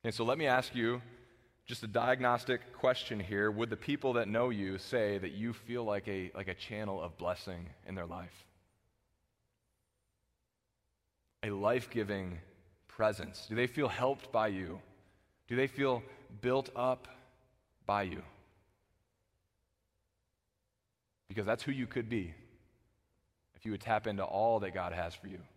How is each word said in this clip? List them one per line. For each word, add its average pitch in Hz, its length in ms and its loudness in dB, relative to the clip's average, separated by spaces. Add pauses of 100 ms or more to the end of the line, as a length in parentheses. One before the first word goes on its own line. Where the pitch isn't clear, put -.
And 113 100 -2
so 117 100 -2
let 127 140 2
me 160 80 0
ask 127 300 4
you 120 260 2 (640)
just - 160 -8
a 117 60 -6
diagnostic 123 840 2
question 127 460 2
here. 101 300 2
Would 110 220 0
the 104 60 -2
people 139 360 0
that 117 140 4
know 117 240 4
you 98 260 -2
say 104 400 2
that 92 140 -4
you 110 220 -4
feel 117 300 -6
like 104 240 0
a, 95 280 -4
like 95 120 -6
a 110 60 -4
channel 104 480 -6
of 82 160 -8
blessing 87 520 -4 (180)
in 95 80 -8
their 87 100 -6
life? 87 400 -12 (3000)
A 110 80 -4
life-giving 101 880 0 (500)
presence? - 640 0
Do 110 60 -4
they 123 120 4
feel 139 200 0
helped 131 440 0
by 110 160 4
you? 92 320 -4 (680)
Do 120 80 -2
they 135 120 4
feel 131 360 0 (360)
built 127 360 2
up 127 320 0 (800)
by 101 180 2
you? 90 180 -4 (3000)
Because 98 200 -2
that's 113 160 2
who 139 80 -2
you 127 160 -2
could 113 220 -4
be 92 240 -2 (1200)
if - 100 -20
you 110 60 -4
would 98 100 -4
tap 107 260 0
into 98 160 -2
all 110 360 4
that 92 160 -2
God 90 180 -2
has 85 220 -4
for - 120 -16
you. 95 120 -10 (180)